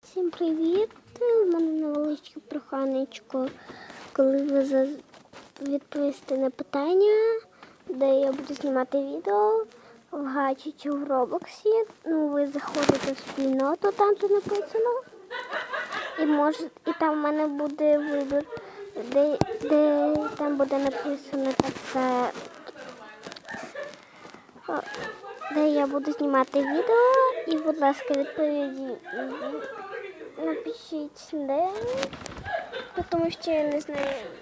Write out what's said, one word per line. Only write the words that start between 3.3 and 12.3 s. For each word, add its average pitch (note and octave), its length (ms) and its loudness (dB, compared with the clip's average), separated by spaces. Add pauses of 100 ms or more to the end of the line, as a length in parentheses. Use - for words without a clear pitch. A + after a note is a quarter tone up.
коли C4+ 300 4
ви C#4 220 2
за-, C4+ 240 2 (720)
відповісте C#4 760 -2
на C4 140 2
питання, G#4 880 2 (480)
де C4+ 320 4
я C#4 120 2
буду C#4 220 -6
знімати C4+ 440 0
відео, G4+ 640 2 (460)
в D4 140 -6
Гачі C4+ 540 -2
чи C#4+ 120 -6
в C#4+ 180 -2
Роблоксі. F4 760 2 (200)
Ну, D#4 240 2
ви C#4+ 180 2